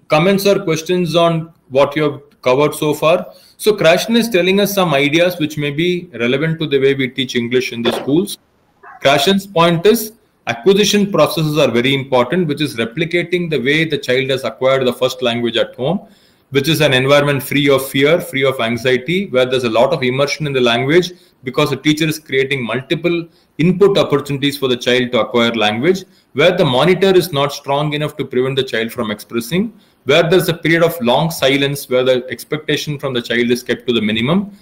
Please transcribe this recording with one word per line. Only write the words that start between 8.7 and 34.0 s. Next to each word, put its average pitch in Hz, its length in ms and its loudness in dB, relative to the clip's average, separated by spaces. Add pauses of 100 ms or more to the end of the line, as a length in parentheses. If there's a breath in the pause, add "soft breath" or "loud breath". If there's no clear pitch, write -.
Krashen's 170 440 2
point 165 380 2
is 226 280 2 (320)
acquisition 202 680 2
processes 151 460 0
are 143 120 4
very 120 240 2
important, 135 540 0
which 143 140 -2
is 139 160 -4
replicating 170 720 -2
the 151 100 0
way 143 240 2
the 156 140 -2
child 131 320 0
has 131 160 -2
acquired 131 400 2
the 123 80 0
first 127 280 -2
language 117 360 -2
at - 180 -2
home, 147 320 -4 (440 soft breath)
which 139 180 0
is 156 100 2
an 147 140 2
environment 139 500 2
free 143 260 -2
of 135 200 2
fear, 147 320 2
free 135 240 -4
of 127 160 0
anxiety, 127 640 -2
where 127 180 2
there's 123 200 -2
a 113 40 0
lot 117 220 2
of 156 120 -2
immersion 139 440 -2
in 139 60 -6
the 131 80 0
language 131 500 2 (320 loud breath)
because 139 280 -2
the 139 40 -4
teacher 151 300 0
is 156 140 -4
creating 135 440 -4
multiple 165 640 -4 (300 soft breath)
input 185 400 4
opportunities 139 600 -2
for 135 120 -2
the 123 80 0
child 123 340 0
to 120 80 0
acquire 117 340 0
language, 113 520 0 (280 soft breath)
where 170 220 2
the 185 80 2
monitor 170 500 2
is 180 200 2
not 143 180 0
strong 147 420 -4
enough 147 220 -4
to 139 80 -6
prevent 127 320 -2
the 131 80 0
child 113 280 -4
from 110 200 -6
expressing, 139 600 -6 (320 soft breath)
where 160 240 2
there's 175 180 2
a 170 60 0
period 165 300 0
of 165 180 2
long 135 280 2
silence, 139 600 -2
where 127 140 0
the 127 260 2
expectation 147 680 -6
from 139 160 -6
the 120 80 -4
child 120 300 0
is 120 100 -2
kept - 240 -6
to 123 80 0
the 110 80 2